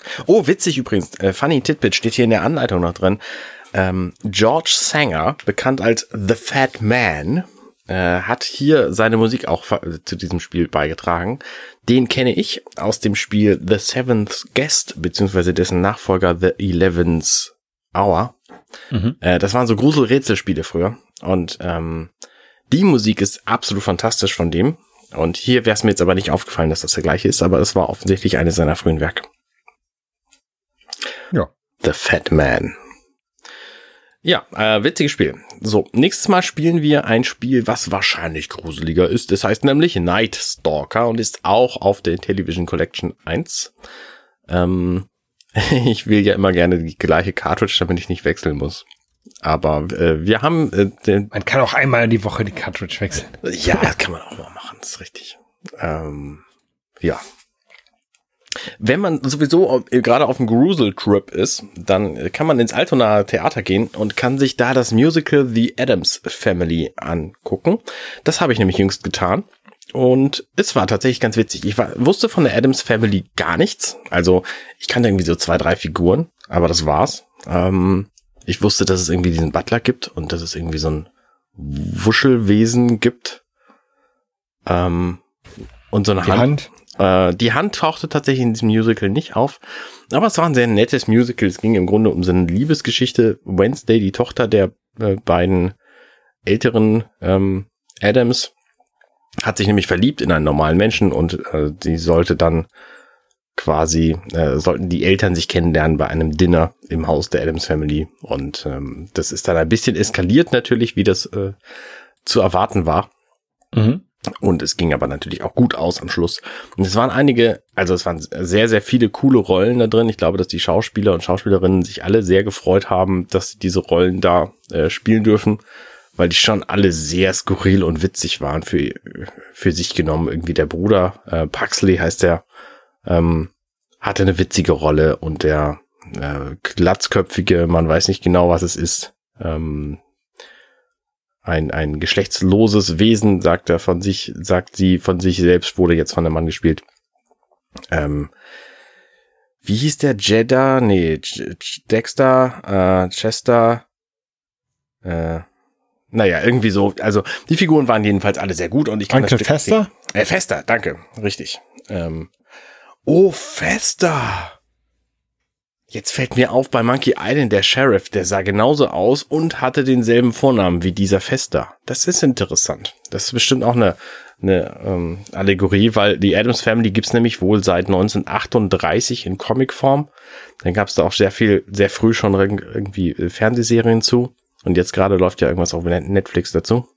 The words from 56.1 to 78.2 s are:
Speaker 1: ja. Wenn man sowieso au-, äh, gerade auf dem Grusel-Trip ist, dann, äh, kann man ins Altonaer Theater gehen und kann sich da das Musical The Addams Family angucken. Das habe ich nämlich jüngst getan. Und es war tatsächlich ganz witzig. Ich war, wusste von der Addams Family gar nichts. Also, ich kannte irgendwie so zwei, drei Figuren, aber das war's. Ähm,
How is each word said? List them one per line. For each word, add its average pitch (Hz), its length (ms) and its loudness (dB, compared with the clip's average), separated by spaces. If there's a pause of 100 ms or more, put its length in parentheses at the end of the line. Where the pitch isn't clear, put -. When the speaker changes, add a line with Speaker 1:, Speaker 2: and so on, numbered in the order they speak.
Speaker 1:
ja. - 220 -4 (1600)
Wenn 123 200 0
man 165 240 0
sowieso 147 460 2
au-, 127 220 2
äh, 123 100 4
gerade 123 240 4
auf 127 120 -2
dem 123 100 0
Grusel-Trip 113 840 2
ist, - 320 -2 (140)
dann, 95 400 -2
äh, 78 120 -6
kann 156 180 -4
man 139 120 2
ins 117 140 0
Altonaer 110 540 2
Theater 110 340 -2
gehen 110 260 0
und 107 300 -6
kann 131 220 -2
sich 135 180 0
da 123 160 0
das 123 180 2
Musical 143 560 2
The 117 300 0
Addams 123 480 -2
Family 85 720 -2
angucken. 90 800 -4 (440)
Das - 180 0
habe 151 100 0
ich 113 80 0
nämlich 92 180 2
jüngst 98 260 0
getan. 98 400 -2 (500)
Und 131 640 2
es - 200 -2
war 110 120 2
tatsächlich 120 320 0
ganz 110 180 0
witzig. - 280 -2
Ich 104 120 -2
war, 117 180 -2
wusste 185 320 2
von 180 160 0
der 123 140 2
Addams 131 240 2
Family 107 440 0 (100)
gar 82 220 -2
nichts. - 400 -2 (120)
Also, 92 340 2 (360)
ich - 80 -10
kannte 120 220 2
irgendwie 95 160 2
so 85 100 2
zwei, - 220 -2
drei 85 180 0
Figuren, 90 540 0 (180)
aber 160 200 0
das - 180 0
war's. 147 400 0 (200)
Ähm, 92 640 0 (380)